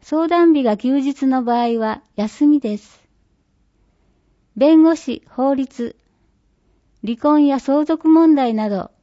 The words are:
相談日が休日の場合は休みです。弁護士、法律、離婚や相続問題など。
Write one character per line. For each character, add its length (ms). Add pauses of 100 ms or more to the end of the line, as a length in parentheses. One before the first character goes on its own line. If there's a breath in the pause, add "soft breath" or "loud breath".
相 280
談 260
日 80
が 160
休 200
日 280
の 180
場 160
合 180
は 240 (140)
休 300
み 120
で 200
す。 280 (1500)
弁 260
護 140
士、 320
法 260
律、 400 (1080)
離 140
婚 280
や 140
相 240
続 240
問 260
題 200
な 160
ど。 200 (120)